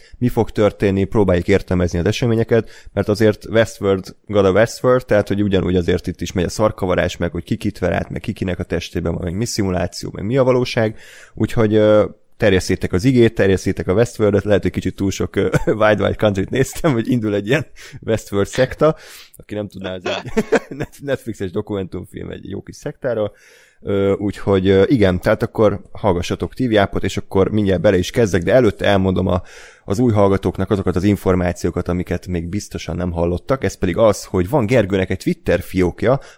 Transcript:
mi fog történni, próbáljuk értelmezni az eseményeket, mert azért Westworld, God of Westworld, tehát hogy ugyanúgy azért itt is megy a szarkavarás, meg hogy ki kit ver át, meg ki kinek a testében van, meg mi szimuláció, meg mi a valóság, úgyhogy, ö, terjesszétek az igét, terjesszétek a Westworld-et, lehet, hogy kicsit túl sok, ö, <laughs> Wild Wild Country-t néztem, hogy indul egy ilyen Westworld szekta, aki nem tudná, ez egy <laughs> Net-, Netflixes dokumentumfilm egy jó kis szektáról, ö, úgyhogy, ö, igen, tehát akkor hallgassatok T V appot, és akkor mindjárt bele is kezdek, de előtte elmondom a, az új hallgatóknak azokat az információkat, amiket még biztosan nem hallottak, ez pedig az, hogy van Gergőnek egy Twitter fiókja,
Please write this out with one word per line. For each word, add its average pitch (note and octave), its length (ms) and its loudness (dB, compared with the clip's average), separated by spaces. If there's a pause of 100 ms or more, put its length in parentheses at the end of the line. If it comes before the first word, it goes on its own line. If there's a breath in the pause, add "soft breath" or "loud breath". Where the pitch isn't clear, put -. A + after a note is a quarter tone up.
(180 soft breath)
mi B2 120 0
fog A#2 220 -2
történni, G2 520 2
próbáljuk F2+ 440 2
értelmezni F2+ 520 0
az E2 60 0
eseményeket, A2+ 640 0 (240 loud breath)
mert G2 140 -2
azért G#2+ 380 2
Westworld, G2 720 0 (100)
God G2+ 200 2
of F#2+ 80 4
Westworld, B2 520 2
tehát G#2 220 2
hogy G2+ 160 -2
ugyanúgy F#2 320 0
azért F2 320 0
itt F2 140 -8
is F2 100 -8
megy F2 140 -2
a - 40 -4
szarkavarás, F2+ 680 -2
meg F2 140 -4
hogy - 120 -8
ki - 120 -6
kit - 240 -6
ver F2+ 140 0
át, F#2 160 -4
meg - 120 -10
ki G#2+ 120 -8
kinek F#2 260 -6
a F#2 40 -4
testében E2+ 500 -6
van, E2 100 -8
meg F2 120 -6
mi A2+ 100 -4
szimuláció, F#2 680 -4
meg F2 120 -10
mi A#2+ 120 -2
a C3+ 60 4
valóság, B2 540 0 (360 loud breath)
úgyhogy, A2 400 0
ö, G#2+ 320 6 (320)
terjesszétek F#2 560 0
az F#2 100 0
igét, A#2+ 320 4
terjesszétek F#2+ 520 0
a F#2 60 2
Westworld-et, G2+ 500 2
lehet, G2+ 180 2
hogy F2+ 100 -2
kicsit - 240 -6
túl G2 160 -2
sok, - 240 -6
ö, F#2+ 140 0 (160)
<laughs> - 0 -
Wild G#2+ 360 2
Wild F#2+ 140 0
Country-t G2 340 0
néztem, C3 420 -2
hogy A2+ 160 -2
indul G#2+ 280 -2
egy G2+ 120 -4
ilyen C3 180 -2 (360 loud breath)
Westworld G2+ 460 -2
szekta, D3 480 0 (420 loud breath)
aki - 160 -18
nem G#2 140 -8
tudná, F#2+ 260 -10
ez F#2 120 -12
egy - 380 -4 (260)
<laughs> C#3 80 -12
Net-, - 240 -10
Netflixes A#2 500 -6
dokumentumfilm F#2+ 800 -8
egy - 200 -14
jó G2 120 -10
kis - 140 -18
szektáról, A2+ 600 -6 (460 soft breath)
ö, G2 320 0
úgyhogy, G2 540 0
ö, F#2+ 200 6
igen, F#2+ 320 4
tehát A2 240 0
akkor G#2 380 0 (100)
hallgassatok F2+ 640 -2
T - 60 -10
V B2 160 0
appot, G2 280 2
és - 140 -4
akkor F#2+ 340 0
mindjárt F#2+ 300 0
bele G2 160 4
is - 140 -2
kezdek, F#2+ 320 0
de F#2+ 100 0
előtte A#2 320 2
elmondom F#2+ 420 2
a, F#2 140 0 (440 loud breath)
az G2+ 140 -2
új B2 120 4
hallgatóknak G2 580 2
azokat F#2+ 260 0
az F2 80 -2
információkat, F#2 840 0
amiket F2+ 400 -4
még F2 200 -6
biztosan F#2+ 480 -8
nem F2+ 160 -6
hallottak, F2 520 -4
ez G2 140 -4
pedig F2+ 200 -2
az, G#2+ 280 2
hogy F#2 240 -2
van B2 160 0
Gergőnek G2 440 2
egy F#2 80 -4
Twitter F2+ 440 -2
fiókja, F#2 580 0 (180 loud breath)